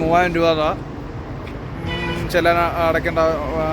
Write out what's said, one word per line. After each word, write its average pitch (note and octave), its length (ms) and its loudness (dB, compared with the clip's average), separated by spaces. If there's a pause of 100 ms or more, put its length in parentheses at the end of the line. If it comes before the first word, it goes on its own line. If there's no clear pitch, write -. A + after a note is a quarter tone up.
മൂവായിരം F3 340 4
രൂപ E3+ 100 4 (140)
താ, D3+ 80 2 (1200)
ഉം, E3+ 280 -4 (120)
ചെല്ലാൻ E3+ 240 4 (300)
അടയ്ക്കേണ്ട, E3 340 2 (400)
ആ, D#3 100 0